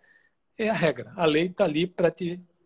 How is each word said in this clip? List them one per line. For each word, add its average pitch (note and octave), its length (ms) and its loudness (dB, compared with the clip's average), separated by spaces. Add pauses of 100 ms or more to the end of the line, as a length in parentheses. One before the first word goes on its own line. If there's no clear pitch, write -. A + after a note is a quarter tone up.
(560)
é G#3+ 120 -2
a A3 40 0
regra. D3 440 -2
A F3+ 80 0
lei D#3+ 240 2
tá F#3 160 0
ali D#3+ 220 0
pra F3 240 0
te F3 300 -6 (260)